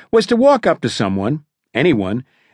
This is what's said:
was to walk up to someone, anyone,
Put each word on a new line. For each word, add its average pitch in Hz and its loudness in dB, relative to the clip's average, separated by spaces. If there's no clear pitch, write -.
was 220 2
to 240 0
walk 269 2
up 170 0
to 123 -2
someone, 107 -4
anyone, 120 0